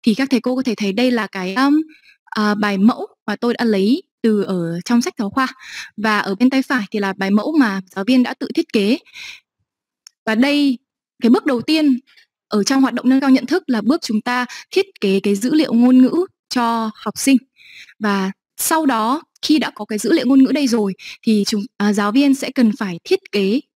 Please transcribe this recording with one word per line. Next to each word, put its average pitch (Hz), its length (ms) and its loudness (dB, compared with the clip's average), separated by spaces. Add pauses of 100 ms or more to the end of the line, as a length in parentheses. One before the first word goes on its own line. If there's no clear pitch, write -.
thì 220 120 2
các 269 160 -2
thầy 247 100 2
cô 254 160 -2
có 262 60 -4
thể 233 120 -2
thấy 196 180 -4
đây 247 180 0
là 226 160 -2
cái, 190 280 -8
ừm, 285 280 2 (420)
ờ, 208 300 0
bài 208 240 -2
mẫu 226 280 2 (200)
mà 208 100 -4
tôi 240 180 -2
đã - 100 -4
lấy 220 380 2 (200)
từ 214 200 2
ở 170 420 -4
trong 240 180 2
sách 349 160 -6
giáo 202 120 -4
khoa. 262 160 -2 (500)
Và 214 220 0
ở 196 160 -4
bên 247 160 2
tay 269 120 0
phải 254 280 -2
thì 214 80 -6
là 196 140 -4
bài 196 180 -4
mẫu 214 300 0
mà 196 200 0 (160)
giáo 190 80 -6
viên 254 180 2
đã 247 120 -2
tự - 200 -10
thiết - 180 -4
kế. 220 260 0 (1300)
Và 220 80 -2
đây, 277 440 0 (440)
cái 226 80 4
bước 285 160 4
đầu 247 160 -2
tiên 302 360 2 (500)
ở 208 160 0
trong 269 180 2
hoạt 247 120 2
động 247 140 -2
nâng 269 120 4
cao 277 100 0
nhận 254 160 4
thức 349 200 -2
là 233 140 0
bước 247 220 0
chúng 214 180 -4
ta 247 260 -4 (240)
thiết 381 160 0 (140)
kế 196 200 0
cái 202 140 0
dữ 233 200 -2
liệu 311 200 2
ngôn 247 240 6
ngữ 262 280 4 (240)
cho 233 440 -2
học - 240 -10
sinh. 269 180 4 (640)
Và 196 340 -2 (240)
sau 320 300 0
đó, 247 360 0 (200)
khi 302 160 2
đã - 160 -4
có 214 100 -12
cái 214 140 -6
dữ 240 140 -2
liệu 330 140 0
ngôn 269 180 6
ngữ - 80 0
đây 285 160 0
rồi, 208 260 0 (280)
thì 214 240 2
chúng, 202 160 -4 (140)
à, 208 160 0
giáo 202 200 -2
viên 277 220 4
sẽ - 160 -8
cần 233 280 2
phải 180 260 -8
thiết - 280 -2
kế 208 280 0 (160)